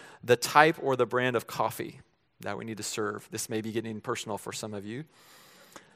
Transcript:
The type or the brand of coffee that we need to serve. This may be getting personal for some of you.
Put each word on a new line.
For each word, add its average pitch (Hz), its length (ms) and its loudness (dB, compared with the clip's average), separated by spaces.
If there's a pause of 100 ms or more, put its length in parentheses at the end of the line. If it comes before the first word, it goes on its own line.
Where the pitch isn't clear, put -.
(220)
The 120 140 8
type 156 440 6
or 135 160 2
the 123 80 4
brand 123 320 2
of 110 100 0
coffee - 540 -4 (400)
that 101 160 -6
we 117 80 -8
need 113 140 -8
to 107 40 -10
serve. 104 480 -4
This - 200 -6
may 110 100 0
be 110 120 -6
getting 110 280 -4
personal 110 380 -6
for - 160 -10
some 107 180 -8
of 101 140 -10
you. 120 180 -10 (920)